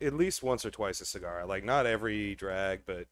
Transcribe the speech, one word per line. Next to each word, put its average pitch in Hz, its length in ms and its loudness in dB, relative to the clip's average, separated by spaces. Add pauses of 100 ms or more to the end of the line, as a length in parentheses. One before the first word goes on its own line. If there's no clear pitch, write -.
at 143 120 2
least 175 280 2
once 127 240 2
or 104 60 -2
twice 98 280 -2
a 95 60 -10
cigar. 87 400 -6
Like, 95 180 -2
not 127 220 4
every 107 480 2
drag, 95 540 -2
but 90 240 -6